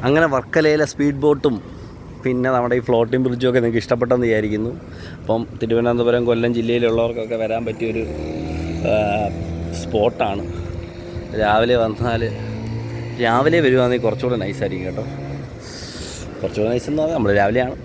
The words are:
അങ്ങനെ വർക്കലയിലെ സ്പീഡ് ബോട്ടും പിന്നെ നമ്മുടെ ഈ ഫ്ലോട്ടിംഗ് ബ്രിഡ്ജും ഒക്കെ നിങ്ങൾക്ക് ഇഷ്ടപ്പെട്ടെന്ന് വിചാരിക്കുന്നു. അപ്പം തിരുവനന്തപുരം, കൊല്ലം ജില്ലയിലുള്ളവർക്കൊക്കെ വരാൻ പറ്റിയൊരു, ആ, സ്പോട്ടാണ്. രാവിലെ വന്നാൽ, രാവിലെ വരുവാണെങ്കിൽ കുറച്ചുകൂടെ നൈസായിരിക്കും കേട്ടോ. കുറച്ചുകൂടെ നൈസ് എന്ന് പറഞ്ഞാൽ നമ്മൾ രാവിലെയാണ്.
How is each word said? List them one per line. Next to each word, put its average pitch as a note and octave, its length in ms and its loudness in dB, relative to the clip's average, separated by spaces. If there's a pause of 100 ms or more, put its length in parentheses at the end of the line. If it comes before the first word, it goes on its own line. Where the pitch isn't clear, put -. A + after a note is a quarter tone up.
അങ്ങനെ D3+ 200 4
വർക്കലയിലെ D3+ 600 2
സ്പീഡ് C#3+ 380 0
ബോട്ടും C#3 520 2 (480)
പിന്നെ B2+ 260 0
നമ്മുടെ B2 260 2
ഈ B2 40 2
ഫ്ലോട്ടിംഗ് A#2+ 460 2
ബ്രിഡ്ജും B2 240 2
ഒക്കെ B2 100 4
നിങ്ങൾക്ക് A#2 180 2
ഇഷ്ടപ്പെട്ടെന്ന് B2 500 2
വിചാരിക്കുന്നു. G#2+ 440 0 (500)
അപ്പം A2+ 260 -2 (140)
തിരുവനന്തപുരം, A#2+ 640 2
കൊല്ലം A#2 280 2
ജില്ലയിലുള്ളവർക്കൊക്കെ A#2 840 0
വരാൻ A2+ 300 -2
പറ്റിയൊരു, A2+ 400 -2 (840)
ആ, G#2+ 40 4 (840)
സ്പോട്ടാണ്. G#2 600 0 (960)
രാവിലെ A2 360 4
വന്നാൽ, A#2 460 0 (1000)
രാവിലെ C3+ 360 4
വരുവാണെങ്കിൽ B2+ 460 4
കുറച്ചുകൂടെ B2 300 0
നൈസായിരിക്കും F#2+ 520 -4
കേട്ടോ. F#2 180 -6 (1400)
കുറച്ചുകൂടെ G#2+ 300 0
നൈസ് B2 180 -2
എന്ന് D3+ 120 0
പറഞ്ഞാൽ D#3+ 160 0
നമ്മൾ G2+ 160 2
രാവിലെയാണ്. A#2 520 4